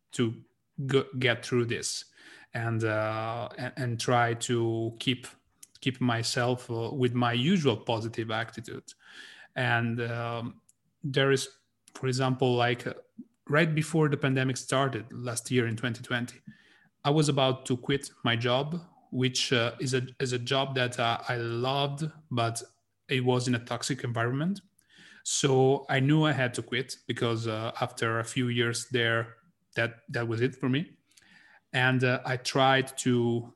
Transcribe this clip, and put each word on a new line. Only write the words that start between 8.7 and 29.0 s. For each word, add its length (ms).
And, 460
um, 600
there 280
is, 180
for 100
example, 500
like, 300
uh, 80
right 240
before 360
the 80
pandemic 400
started 540
last 380
year 160
in 100
twenty 280
twenty, 380
I 60
was 200
about 380
to 100
quit 340
my 120
job, 460
which, 420
uh, 260
is 140
a, 80
is 140
a 60
job 360
that, 240
uh, 200
I 80
loved, 720
but 300
it 160
was 240
in 80
a 40
toxic 440
environment. 560
So 680
I 120
knew 240
I 80
had 220
to 60
quit 360
because, 400
uh, 320
after 400
a 60
few 240
years 420
there, 440